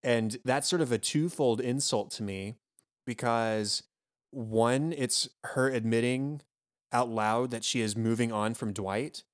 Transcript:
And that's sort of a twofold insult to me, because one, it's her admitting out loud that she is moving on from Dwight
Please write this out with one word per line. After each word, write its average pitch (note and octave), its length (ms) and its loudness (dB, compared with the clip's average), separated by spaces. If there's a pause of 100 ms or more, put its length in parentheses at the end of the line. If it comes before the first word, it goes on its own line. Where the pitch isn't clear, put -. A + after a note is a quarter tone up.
And A#2 400 2
that's B2+ 240 0
sort F3+ 120 2
of B2+ 120 2
a A2+ 60 2
twofold D3 640 0
insult B2+ 520 -2
to - 100 -8
me, G2 320 -6 (500)
because A2+ 760 0 (480)
one, B2 680 2
it's - 320 -2 (140)
her C3 260 2
admitting B2+ 760 0 (500)
out B2 160 2
loud A2+ 420 2
that A2+ 140 -6
she - 160 0
is G#2+ 160 0
moving A2+ 340 2
on A2 240 -2
from G#2+ 180 -4
Dwight G#2 600 -4